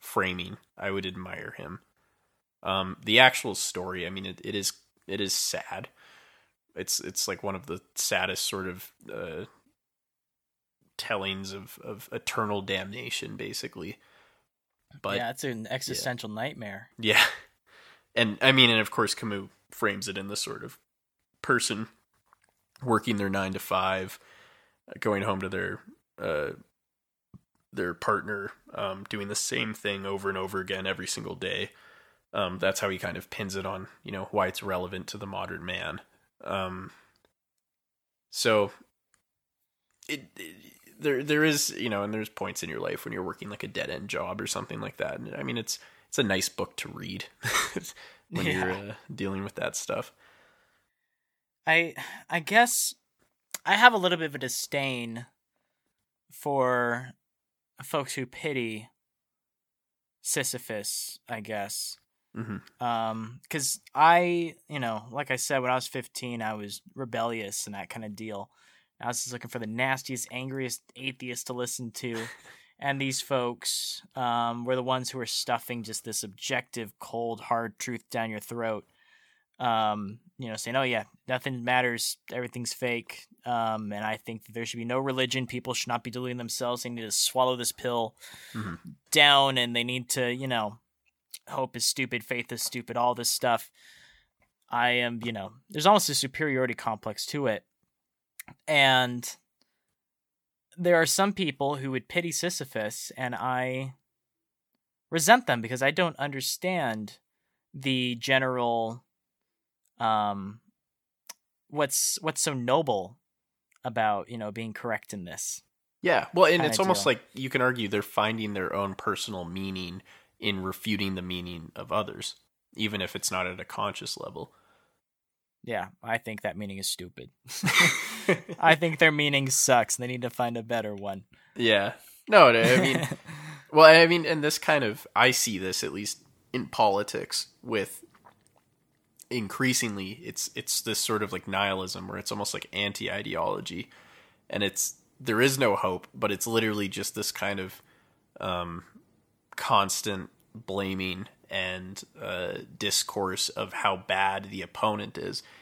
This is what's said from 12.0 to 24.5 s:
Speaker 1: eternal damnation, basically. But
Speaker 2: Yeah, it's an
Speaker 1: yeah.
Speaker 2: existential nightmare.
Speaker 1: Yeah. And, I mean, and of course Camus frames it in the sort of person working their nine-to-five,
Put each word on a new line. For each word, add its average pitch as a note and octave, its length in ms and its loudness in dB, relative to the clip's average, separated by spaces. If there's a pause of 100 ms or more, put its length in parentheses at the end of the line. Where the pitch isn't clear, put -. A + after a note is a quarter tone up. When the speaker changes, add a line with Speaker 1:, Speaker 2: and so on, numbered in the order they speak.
Speaker 1:
eternal G#2 520 -2
damnation, G2+ 720 -6
basically. G2+ 640 -10 (1040)
But G2 160 -2
Speaker 2:
Yeah, A#2+ 120 -2
it's B2+ 140 -10
an A2+ 200 -6
Speaker 1:
yeah. - 80 -6
Speaker 2:
existential B2 580 -4
nightmare. A2 580 -8 (100)
Speaker 1:
Yeah. G#2+ 240 6 (920)
And, A2 260 2
I C3 100 8
mean, C3 200 10
and A2+ 100 6
of G#2 100 -2
course A2 240 0
Camus G2+ 340 -6 (220)
frames G2 380 -2
it G2 100 -6
in G2 80 -8
the G#2 100 -8
sort - 280 -8
of - 120 -14 (640)
person A2+ 460 0 (960)
working A2+ 340 2
their G2+ 120 -2
nine-to-five, F#2+ 880 -2 (720)